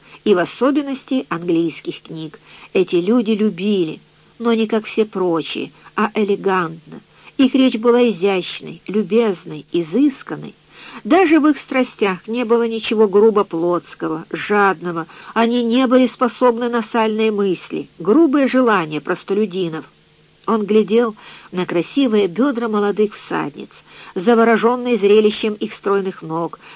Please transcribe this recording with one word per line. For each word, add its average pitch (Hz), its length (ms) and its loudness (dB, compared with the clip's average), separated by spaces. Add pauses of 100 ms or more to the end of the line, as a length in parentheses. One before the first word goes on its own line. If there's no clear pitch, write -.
(240)
и 214 100 4
в 180 60 4
особенности 269 880 -2
английских 170 760 -4
книг. 160 360 -14 (340)
Эти 185 220 0
люди 208 360 0
любили, 190 680 -2 (400)
но 233 140 0
не 220 120 0
как 220 200 -2
все - 200 -2
прочие, 165 640 -4 (240)
а 214 200 2
элегантно. 185 840 -2 (360)
Их 262 160 4
речь 254 240 2
была 240 320 4
изящной, 175 800 -4
любезной, 185 840 -2
изысканной. 170 840 -2 (480)
Даже 320 360 4
в 277 80 4
их 294 120 2
страстях 233 680 -4
не 233 180 -4
было 233 200 2
ничего 220 440 0
грубо 208 340 4
плотского, 165 880 -4
жадного. 170 760 -2 (260)
Они 233 300 0
не 240 220 2
были 254 220 4
способны 240 640 0
на 233 140 -2 (100)
сальные 220 380 0
мысли, 180 580 -4 (100)
грубые 269 480 2
желания 202 540 0
простолюдинов. 180 840 -4 (640)
Он 214 180 0
глядел 214 500 2 (360)
на 180 140 -4
красивые 208 640 0
бедра 233 400 -2
молодых 208 480 0
всадниц, 156 540 -8 (460)
завороженный 226 800 2
зрелищем 214 560 2
их 214 200 -8
стройных 196 500 -4
ног, 160 360 -6 (160)